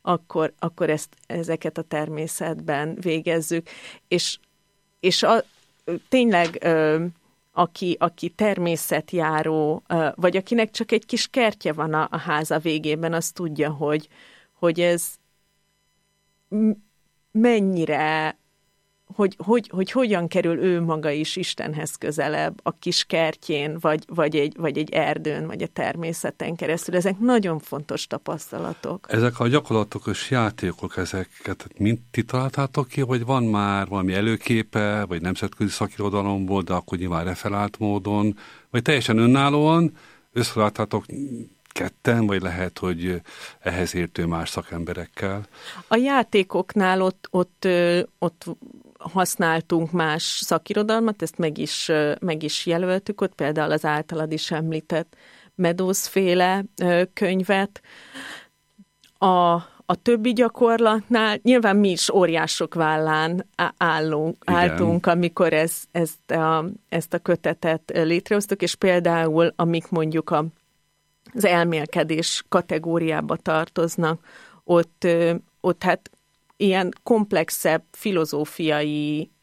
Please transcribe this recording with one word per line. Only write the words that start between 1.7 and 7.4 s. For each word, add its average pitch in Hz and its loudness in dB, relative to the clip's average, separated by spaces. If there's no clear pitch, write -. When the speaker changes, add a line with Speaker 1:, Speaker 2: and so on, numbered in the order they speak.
Speaker 1:
a 165 -6
természetben 160 -6
végezzük. 165 -2
És, - -2
és 180 0
a, 226 4
tényleg, 185 4
ö, 160 2